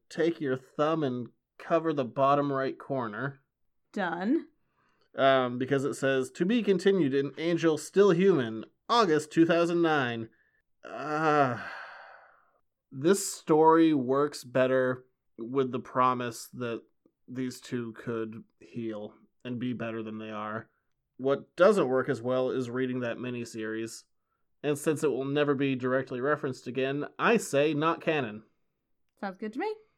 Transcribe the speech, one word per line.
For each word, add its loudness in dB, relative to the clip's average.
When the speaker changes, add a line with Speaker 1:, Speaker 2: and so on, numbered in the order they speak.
Speaker 1:
take -2
your 0
thumb -2
and -4
cover 0
the -2
bottom 2
right -2
corner. -6
Speaker 2:
Done. -2
Speaker 1:
Um, 4
because 0
it -2
says, 0
"To -2
be 2
continued 2
in 0
Angel 0
Still 4
Human, 2
August 2
two 6
thousand 2
nine." 0
Uh, 0
this 0
story 6
works -2
better 0
with -2
the -4
promise -2
that -6
these -8
two -8
could -8
heal -10
and -8
be -4
better -8
than -10
they -12
are. -8
What -4
doesn't 6
work 0
as -4
well -2
is -4
reading -4
that -6
miniseries. -8
And -2
since -2
it 2
will -2
never 0
be 0
directly -2
referenced -4
again, -2
I 2
say 2
not 0
canon. -4
Speaker 2:
Sounds -8
good -10
to -8
me. -2